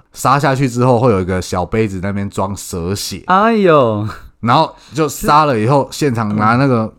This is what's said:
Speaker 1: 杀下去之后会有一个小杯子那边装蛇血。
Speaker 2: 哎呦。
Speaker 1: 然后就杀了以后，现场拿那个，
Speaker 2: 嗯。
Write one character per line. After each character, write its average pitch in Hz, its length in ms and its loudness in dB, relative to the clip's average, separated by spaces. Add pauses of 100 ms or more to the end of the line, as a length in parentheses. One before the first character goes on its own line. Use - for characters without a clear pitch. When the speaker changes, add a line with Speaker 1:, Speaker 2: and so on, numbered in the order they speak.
(140)
Speaker 1:
杀 135 240 0
下 139 160 2
去 131 160 0
之 120 160 0
后 123 140 4
会 127 120 4
有 95 80 2
一 92 60 -2
个 92 160 -2
小 90 240 -4
杯 110 220 0
子 95 160 -8
那 101 80 -4
边 101 180 -6
装 98 260 -6
蛇 87 380 -6
血。 - 320 -10
Speaker 2:
哎 208 300 2
呦。 135 520 2 (340)
Speaker 1:
然 117 160 2
后 156 160 0 (200)
就 151 140 0
杀 220 380 2
了 131 140 0
以 107 80 0
后， 135 240 2
现 143 220 -2
场 107 220 -2
拿 107 200 2
那 135 120 2
个， 120 160 2
Speaker 2:
嗯。 110 160 -8